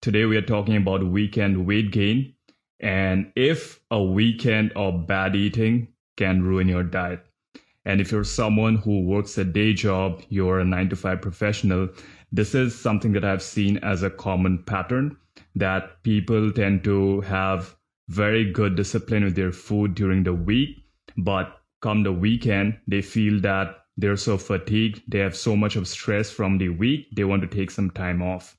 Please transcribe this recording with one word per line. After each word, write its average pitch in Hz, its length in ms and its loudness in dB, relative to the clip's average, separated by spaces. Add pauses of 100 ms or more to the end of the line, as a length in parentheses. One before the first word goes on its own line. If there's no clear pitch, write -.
Today 107 220 2
we 110 140 2
are 107 40 2
talking 104 360 0
about 95 260 2
weekend 98 600 0
weight 104 260 0
gain 110 420 0 (460)
and 95 560 0
if 147 460 -2 (100)
a 110 100 0
weekend 107 760 2
of 92 280 -2
bad 95 300 0
eating 110 540 0 (260)
can 95 260 2
ruin 92 280 2
your 90 140 0
diet. 87 360 -4 (640)
And 98 160 2
if 92 100 0
you're 104 140 0
someone 110 540 2
who 104 260 0
works 101 340 0
a 98 60 0
day 104 300 2
job, 95 560 0
you're 92 320 2
a - 20 0
nine-to-five 92 580 0
professional, 95 680 0 (420)
this 104 240 0
is 127 240 0
something 107 320 0
that 101 140 0
I've 95 160 0
seen 101 380 0
as 95 220 -2
a 98 80 0
common 92 540 0
pattern, 123 540 -2 (380)
that 95 480 -2
people 107 500 2
tend 98 320 2
to 98 340 2
have 95 560 -2 (320)
very 104 420 0
good 95 280 0
discipline 104 480 0
with 92 100 0
their 92 160 0
food 104 440 -2
during 95 280 2
the 90 100 0
week, 101 440 0 (400)
but 92 420 -2 (220)
come 107 220 0
the 98 100 0
weekend, 107 720 0
they 98 140 0
feel 104 400 0
that 95 380 -2 (180)
they're 101 180 2
so 101 220 0
fatigued, 104 720 -2
they 98 100 0
have 98 160 -2
so 107 220 0
much 104 180 2
of 92 140 -4
stress 104 420 -2
from 95 260 0
the 92 120 0
week, 117 380 -2 (100)
they 104 80 0
want 98 160 2
to 90 80 -6
take 95 200 -4
some 98 220 -2
time 90 300 -2
off. 90 380 -6